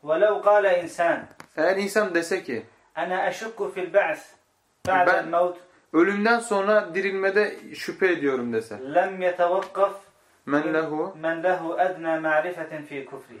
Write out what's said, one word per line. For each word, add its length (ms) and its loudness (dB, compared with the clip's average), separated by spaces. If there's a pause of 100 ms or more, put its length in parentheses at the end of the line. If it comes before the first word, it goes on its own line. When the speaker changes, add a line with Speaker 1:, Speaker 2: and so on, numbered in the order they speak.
Speaker 1:
وَلَوْ 380 2
قَالَ 420 4
إِنْسَانٌ. 360 0 (380)
Speaker 2:
Eğer 200 2
insan 380 0
dese 280 -2
ki, 220 -8 (300)
Speaker 1:
أَنَا 340 -2
أَشُكُّ 440 -8
فِي 180 -6
الْبَعْثِ 280 2 (680)
بَعْدَ 200 4
Speaker 2:
"Ben 160 4
Speaker 1:
الْمَوْتِ." 320 0 (380)
Speaker 2:
ölümden 460 4
sonra 560 0
dirilmede 600 0 (200)
şüphe 360 0
ediyorum 420 0
dese. 220 -4
Speaker 1:
"لَمْ 560 0
يَتَوَقَّفْ 600 0 (540)
Speaker 2:
"Men 280 0
lehu." 500 -2
Speaker 1:
مَنْ 200 -4
لَهُ 180 0 (240)
أَدْنَى 360 -2
مَعْرِفَةٍ 680 -2
فِي 160 -10
كُفْرِهِ." 360 -18